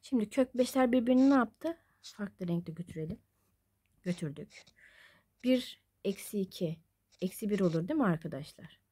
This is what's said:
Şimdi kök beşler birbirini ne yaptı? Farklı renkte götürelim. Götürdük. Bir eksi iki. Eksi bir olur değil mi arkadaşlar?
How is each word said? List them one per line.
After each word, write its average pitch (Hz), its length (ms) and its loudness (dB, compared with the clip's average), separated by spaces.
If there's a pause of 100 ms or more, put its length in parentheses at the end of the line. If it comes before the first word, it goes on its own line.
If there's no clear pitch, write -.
Şimdi 220 280 0
kök 254 280 -2
beşler 254 340 2
birbirini 254 380 6
ne 285 40 6
yaptı? 277 440 0 (240)
Farklı 196 460 -10
renkte 170 240 -2
götürelim. 160 480 -10 (840)
Götürdük. - 600 -8 (800)
Bir 247 380 0 (220)
eksi 202 360 -4
iki. 180 400 -4 (420)
Eksi 196 280 -6
bir 202 100 0
olur 165 280 0
değil 311 100 -2
mi 269 80 2
arkadaşlar? 160 760 -6 (120)